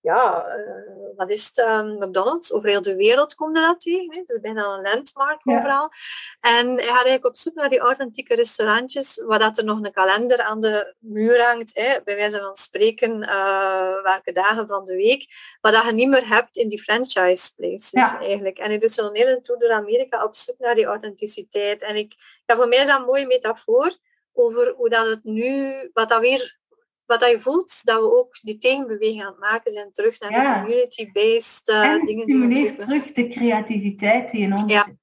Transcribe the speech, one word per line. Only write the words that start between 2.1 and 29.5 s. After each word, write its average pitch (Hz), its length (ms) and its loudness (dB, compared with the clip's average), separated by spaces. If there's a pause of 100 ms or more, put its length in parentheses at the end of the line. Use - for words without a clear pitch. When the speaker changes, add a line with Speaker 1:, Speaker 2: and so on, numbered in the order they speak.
Speaker 1:
Over 214 160 -2
heel 202 140 2
de 190 140 -4
wereld 247 380 2
kom 311 200 -6
je 330 60 2
dat 339 200 2
tegen, 349 320 -4
hè. 330 60 -12
Het 359 100 -14
is 233 120 -8
bijna 214 340 -6
een 190 80 -10
landmark 277 600 -4
Speaker 2:
Ja. 247 160 2
Speaker 1:
overal. 277 320 -2 (500)
En 240 260 2
hij 247 160 -2
gaat 233 120 -2
eigenlijk 254 320 4
op 247 100 -2
zoek 330 180 -6
naar 302 140 -2
die 262 100 2
authentieke 247 560 -2
restaurantjes, 233 920 -2
waar 220 120 2
dat 220 200 2
er 220 60 0
nog 214 180 -4
een 202 100 -8
kalender 214 500 2
aan 214 180 -4
de 214 380 -2
muur 226 440 2
hangt, 233 320 0
hè, 247 300 0
bij 202 120 -4
wijze 208 220 -2
van 196 160 -10
spreken, 220 680 0
eh, 196 800 0
welke 190 300 0
dagen 208 340 0
van 196 180 -6
de 185 120 -8
week, 233 300 2 (340)
wat 214 120 4
dat 220 120 6
je 233 80 -2
niet 233 160 2
meer 262 200 2
hebt 226 280 0
in 226 120 0
die 214 140 -8
franchise 196 720 0
places 202 580 0
Speaker 2:
Ja. - 80 -10
Speaker 1:
eigenlijk. 196 380 -4
En 214 100 -6
hij 214 100 -2
doet 220 120 2
zo'n 208 240 -4
hele 247 280 2
tour 240 180 -4
door 233 120 4
Amerika 226 520 -2
op 214 120 -6
zoek - 220 -6
naar 240 160 0
die 220 100 4
authenticiteit. 208 960 -6
En 208 140 -6
ik, 214 180 -8 (320)
ja, 233 100 4
voor 240 120 2
mij 240 100 6
is 277 80 4
dat 277 120 4
een 254 80 -4
mooie 269 200 0
metafoor 247 640 0 (420)
over 240 440 0
hoe 247 120 0
dat 226 180 2
het 220 180 -4
nu, 262 480 -2 (200)
wat 220 160 0
dat 226 120 4
weer, 254 400 0 (460)
wat 233 140 2
dat 247 100 6
je 226 100 4
voelt, 311 440 -2
dat 226 160 2
we 226 180 4
ook 247 240 -2
die 214 160 -8
tegenbeweging 220 640 -2
aan 196 80 -10
het 190 80 -20
maken 214 320 -4